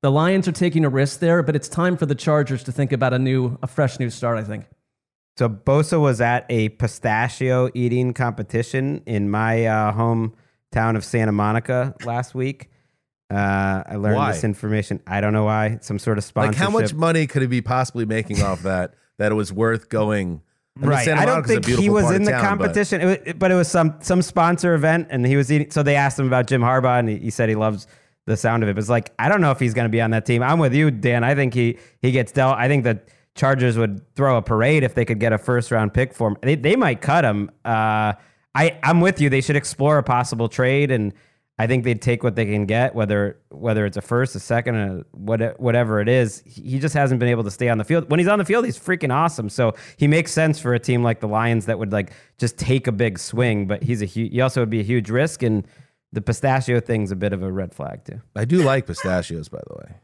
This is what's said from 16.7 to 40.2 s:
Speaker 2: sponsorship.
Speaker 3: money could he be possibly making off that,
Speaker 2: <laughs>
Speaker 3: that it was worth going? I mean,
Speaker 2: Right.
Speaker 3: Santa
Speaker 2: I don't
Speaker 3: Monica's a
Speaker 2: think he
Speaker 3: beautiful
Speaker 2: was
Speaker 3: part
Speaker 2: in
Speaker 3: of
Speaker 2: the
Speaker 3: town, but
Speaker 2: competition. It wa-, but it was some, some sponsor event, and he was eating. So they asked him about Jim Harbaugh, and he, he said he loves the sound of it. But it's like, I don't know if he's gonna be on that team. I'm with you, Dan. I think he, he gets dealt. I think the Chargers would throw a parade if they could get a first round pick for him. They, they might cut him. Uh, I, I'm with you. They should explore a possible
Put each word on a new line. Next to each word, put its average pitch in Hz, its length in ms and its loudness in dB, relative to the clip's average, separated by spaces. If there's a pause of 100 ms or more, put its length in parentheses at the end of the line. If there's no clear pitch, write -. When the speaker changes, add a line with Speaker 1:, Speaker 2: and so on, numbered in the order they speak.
Speaker 2:
sponsorship. 151 80 -8
Speaker 3:
money 165 280 2
could 135 140 -2
he 131 80 0
be 120 140 0
possibly 127 420 -2
making 107 380 -2
off 92 220 -4
that, 92 280 -2 (140)
Speaker 2:
<laughs> - 100 -20
Speaker 3:
that 104 160 0
it - 20 0
was 101 200 -4
worth 113 340 -2
going? 104 540 -2 (340)
I 131 40 -14
mean, 139 100 0
Speaker 2:
Right. 131 160 2
Speaker 3:
Santa 156 160 2
Speaker 2:
I - 20 2
don't - 120 2
Speaker 3:
Monica's 135 140 -2
a - 40 4
Speaker 2:
think - 120 -2
he 117 60 0
Speaker 3:
beautiful 202 220 2
Speaker 2:
was 208 100 4
Speaker 3:
part 156 120 2
Speaker 2:
in - 60 2
Speaker 3:
of - 40 2
Speaker 2:
the - 60 2
Speaker 3:
town, 196 260 0
but 190 60 0
Speaker 2:
competition. 180 360 0
It 180 260 0
wa-, 165 120 -8
but 185 120 2
it 185 40 4
was 180 140 4
some, 160 320 2
some 180 200 2
sponsor 175 540 2
event, 160 340 2
and 123 180 0
he 135 100 4
was 139 140 2
eating. 147 200 2
So 151 120 0
they 143 140 2
asked 139 220 0
him 135 80 0
about 127 200 2
Jim 131 140 2
Harbaugh, 123 380 2
and 117 100 0
he, 107 80 -2
he 113 140 -6
said 113 180 0
he 110 60 2
loves 107 320 -2 (400)
the 110 100 0
sound 113 260 0
of 107 60 0
it. 98 60 0
But 104 60 -4
it's 101 80 -4
like, 117 300 0
I 117 100 0
don't 196 120 2
know 156 100 4
if 127 100 0
he's 120 140 0
gonna 117 140 0
be 113 120 0
on 113 100 0
that 110 160 0
team. 120 160 2
I'm 143 160 2
with 135 160 2
you, 151 160 4
Dan. 120 340 0
I 135 100 2
think 135 200 0
he, 120 240 0 (220)
he 127 100 2
gets 123 220 0
dealt. 131 240 2
I 120 120 0
think 139 160 2
the 110 160 0 (340)
Chargers 127 440 2
would 104 360 -4
throw 135 220 2
a 110 60 2
parade 120 400 2
if 123 120 0
they 120 100 2
could 107 160 -2
get 113 120 2
a 107 60 2
first 120 320 -2
round 107 240 0
pick 131 180 0
for 113 160 -2
him. 104 140 -2
They, 135 120 2
they 151 220 0
might 180 240 0
cut 147 240 2
him. 104 260 0 (140)
Uh, 107 500 0 (400)
I, 160 280 2
I'm 165 180 4
with 185 200 2
you. 143 100 4
They 135 100 2
should 143 160 0
explore 143 420 2
a 135 40 2
possible 123 460 -2